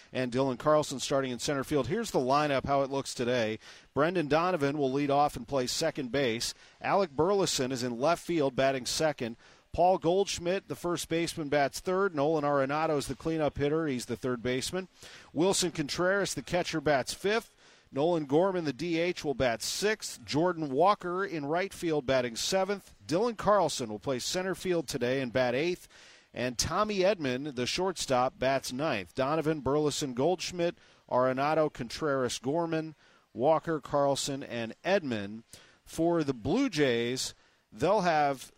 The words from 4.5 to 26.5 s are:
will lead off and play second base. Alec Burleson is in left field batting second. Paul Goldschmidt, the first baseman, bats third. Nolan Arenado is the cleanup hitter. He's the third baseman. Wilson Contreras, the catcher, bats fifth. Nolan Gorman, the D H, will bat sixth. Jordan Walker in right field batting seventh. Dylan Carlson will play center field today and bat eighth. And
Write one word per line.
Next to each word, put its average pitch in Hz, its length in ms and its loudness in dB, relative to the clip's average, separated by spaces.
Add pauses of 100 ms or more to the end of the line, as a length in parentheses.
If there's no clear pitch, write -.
will 131 140 0
lead 139 180 0
off 143 260 2
and 120 120 -12
play 131 180 0
second 139 460 -4
base. 120 420 0 (260)
Alec 175 300 2
Burleson 147 640 2
is 120 100 -4
in 120 160 -4
left 160 260 2
field 143 300 0
batting 135 320 2
second. 135 500 -2 (360)
Paul 180 260 4
Goldschmidt, 175 720 0
the 139 80 -8
first 175 320 -4
baseman, 160 400 -2
bats 139 320 0
third. 185 340 0
Nolan 147 300 2
Arenado 147 520 2
is 135 120 -2
the 135 80 -6
cleanup 160 420 -2
hitter. 151 300 0
He's 123 180 -4
the 117 100 -4
third 123 240 -2
baseman. 127 460 -2 (460)
Wilson 175 400 2
Contreras, 180 600 0
the 139 80 -8
catcher, 165 380 -2
bats 139 320 2
fifth. 214 400 -2 (400)
Nolan 151 340 0
Gorman, 175 380 2
the 143 80 -2
D 160 260 -2
H, 170 260 -2
will 147 80 -2
bat 117 300 0
sixth. - 640 -4
Jordan 160 460 0
Walker 180 540 2
in 156 220 -6
right 180 260 -2
field 151 320 -2
batting 123 320 2
seventh. 190 560 -2 (140)
Dylan 208 300 0
Carlson 170 520 2
will 107 120 -8
play 131 180 -2
center 185 360 -4
field 170 340 -2
today 127 320 0
and 123 120 -4
bat 123 220 2
eighth. 170 320 -2 (480)
And 123 240 -4